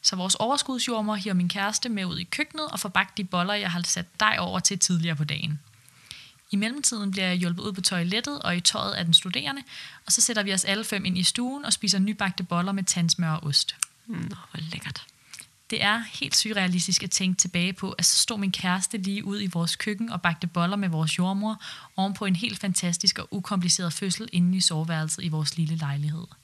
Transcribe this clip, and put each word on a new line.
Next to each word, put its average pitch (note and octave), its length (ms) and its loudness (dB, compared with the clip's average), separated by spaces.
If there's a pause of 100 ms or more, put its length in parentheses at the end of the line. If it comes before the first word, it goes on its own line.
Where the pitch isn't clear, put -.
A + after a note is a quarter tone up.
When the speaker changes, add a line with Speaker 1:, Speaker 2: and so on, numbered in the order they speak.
Speaker 1:
Så - 140 2
vores F#3 200 0
overskudsjordmor A#3 800 0
hiver G3 180 -2
min F3+ 160 4
kæreste G3+ 400 -2
med G3+ 160 -2
ud E3+ 140 -4
i F3+ 40 -6
køkkenet D4+ 480 -4
og F#3+ 80 -6
får G3+ 100 -4
bagt F#3+ 280 2
de G#3 60 -2
boller, F3+ 300 0
jeg G3+ 180 -2
har F3 100 -2
sat - 380 -4
dej G#3+ 200 6
over F3+ 200 0
til F#3 200 2
tidligere E3+ 360 2
på D3 80 0
dagen. D3 360 -2 (920)
I - 40 -2
mellemtiden G#3+ 560 0
bliver F#3+ 160 0
jeg F3+ 80 2
hjulpet F3 280 0
ud G#3 100 -2
på F#3+ 80 -6
toilettet F#3+ 600 0
og F3 160 0
i - 20 0
tøjet - 340 2
af F3 120 -2
den E3 80 2
studerende, C4+ 480 0 (440)
og - 60 -2
så - 100 4
sætter A3 220 2
vi G3 100 0
os F#3+ 120 0
alle G3+ 180 0
fem G3+ 220 -2
ind F3+ 120 0
i F#3 60 0
stuen B3+ 420 -2
og A3 80 2
spiser G3 260 2
nybagte G3 440 0
boller F3 280 0
med G3 120 -2
tandsmør E3+ 460 2
og D#3 140 -2
ost. - 320 0 (320)
Speaker 2:
Nå, A3 100 -6 (340)
hvor D#3 80 -6 (120)
lækkert. - 340 -8 (640)
Speaker 1:
Det - 140 0
er G#3+ 200 2 (100)
helt - 220 -2
surrealistisk F#3 680 2
at F3+ 80 -4
tænke F#3 260 2
tilbage F3+ 360 2
på, - 180 -6
at - 140 -2
så - 140 4
stod - 200 0
min G3 120 2
kæreste F#3 460 0
lige G3 280 -2
ude G#3 180 -2
i G3 40 0
vores E3+ 280 0
køkken A3 340 -2
og F3+ 120 -4
bagte F3 260 0
boller F3 280 0
med G3 140 0
vores D#3+ 280 2
jordmor G3 440 0 (340)
oven F#3+ 180 2
på G3+ 120 -4
en F#3+ 100 4
helt G3+ 240 -4
fantastisk F3+ 600 0
og - 120 -8
ukompliceret F3+ 640 0
fødsel G#3 380 -2
inde F3 260 4
i F#3 40 2
soveværelset D#3+ 640 0
i E3+ 40 -2
vores D#3 300 -2
lille D#3+ 180 0
lejlighed. D3+ 480 -2 (200)